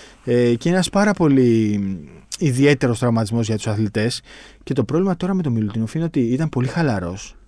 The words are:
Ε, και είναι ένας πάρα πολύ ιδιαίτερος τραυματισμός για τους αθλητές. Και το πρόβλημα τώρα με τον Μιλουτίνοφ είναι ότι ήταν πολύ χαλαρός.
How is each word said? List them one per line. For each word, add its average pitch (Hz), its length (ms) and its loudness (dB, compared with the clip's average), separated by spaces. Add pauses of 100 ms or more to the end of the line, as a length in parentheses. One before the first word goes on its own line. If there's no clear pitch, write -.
(260)
Ε, 123 80 0
και 120 360 2
είναι 175 80 2
ένας 180 120 0
πάρα 202 240 2
πολύ 120 680 4 (600)
ιδιαίτερος 135 600 2
τραυματισμός 113 480 0
για 110 80 0
τους 104 120 -6
αθλητές. 107 540 -2 (420)
Και 139 100 -8
το 131 100 0
πρόβλημα 175 340 -2
τώρα 190 160 -4
με 185 80 0
τον 147 100 -2
Μιλουτίνοφ 110 420 -2
είναι 160 100 -2
ότι 160 160 -2
ήταν 131 300 0
πολύ 131 180 -2
χαλαρός. 98 680 -4 (120)